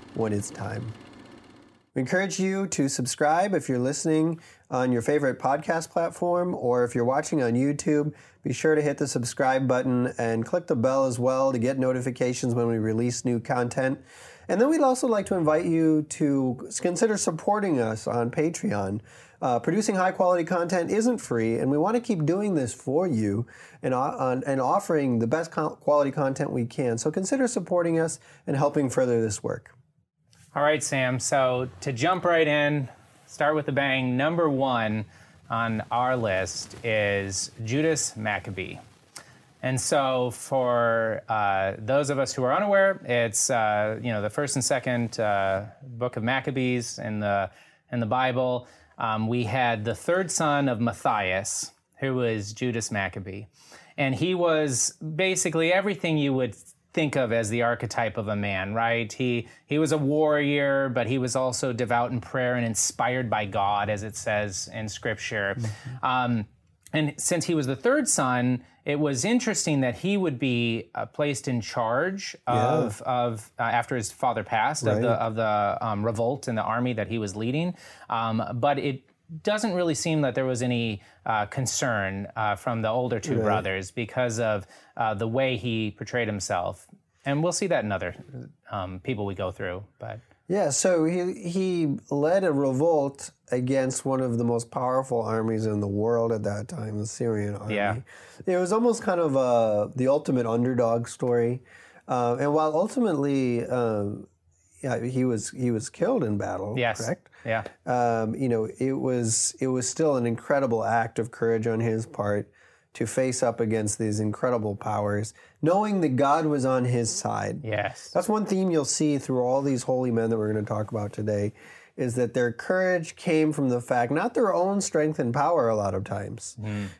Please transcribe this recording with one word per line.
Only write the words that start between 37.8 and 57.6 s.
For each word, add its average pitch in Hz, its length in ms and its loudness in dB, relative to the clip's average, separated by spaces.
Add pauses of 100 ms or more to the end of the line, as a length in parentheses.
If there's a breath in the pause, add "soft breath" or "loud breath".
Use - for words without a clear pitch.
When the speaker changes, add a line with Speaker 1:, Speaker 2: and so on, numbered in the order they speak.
Speaker 2:
Maccabee. 101 580 -4 (880 loud breath)
And 131 160 0
so 131 520 0
for, 117 960 0
uh, 98 480 2
those 131 320 0
of 139 100 -2
us 135 140 -2
who 131 100 -2
are 127 100 2
unaware, 196 520 2
it's, 117 440 0
uh, 107 520 2
you 117 100 -4
know, 104 100 -2
the 104 80 -2
first 143 280 -2
and 123 60 0
second, 120 580 -2
uh, 98 440 0 (180)
book 123 340 -6
of 107 60 -4
Maccabees 127 760 -2
in 107 200 -4
the, 101 300 0 (420 loud breath)
in 120 100 -2
the 113 40 0
Bible. 127 640 0 (300 loud breath)
Um, 110 320 0
we 120 160 0
had 117 400 0
the 113 100 -2
third 180 360 0
son 143 360 2
of 117 140 0
Matthias, 104 880 -2 (280)
who 135 160 -2
was 110 360 -2
Judas 113 400 -4
Maccabee. 98 520 -6 (540 loud breath)
And 135 180 0
he 180 200 0
was 156 640 2
basically 165 720 0
everything 185 460 0
you 143 160 2
would 127 220 0 (380)
think 151 220 0
of 123 160 2
as 117 180 2
the 120 120 0